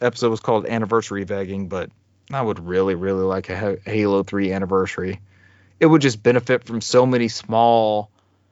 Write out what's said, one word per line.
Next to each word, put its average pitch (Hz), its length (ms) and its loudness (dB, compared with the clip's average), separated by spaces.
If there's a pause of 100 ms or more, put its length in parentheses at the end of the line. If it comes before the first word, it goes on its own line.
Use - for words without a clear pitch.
episode 120 300 0
was 110 100 -4
called 110 260 0
Anniversary 107 600 -2
Vegging, 98 420 -6
but 90 220 -6 (420)
I 135 80 -4
would 98 260 -4
really, 95 280 0
really 95 300 -2
like 95 260 -4
a 90 80 -6
Ha-, 101 320 -6
Halo 101 320 2
three 98 300 -2
anniversary. 95 680 -2 (600)
It 165 60 6
would 156 140 6
just 113 220 0
benefit 120 420 2
from 113 160 -8
so 123 240 4
many 123 240 2
small, 110 840 2 (420)